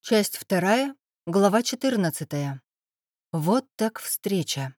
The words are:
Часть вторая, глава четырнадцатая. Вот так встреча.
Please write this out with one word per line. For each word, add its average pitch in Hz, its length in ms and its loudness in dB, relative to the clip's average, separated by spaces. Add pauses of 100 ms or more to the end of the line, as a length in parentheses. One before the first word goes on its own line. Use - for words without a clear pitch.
(120)
Часть 214 260 2
вторая, 214 580 0 (320)
глава 196 340 4
четырнадцатая. 165 1000 -2 (680)
Вот 175 440 0
так 220 240 -2
встреча. 139 800 -4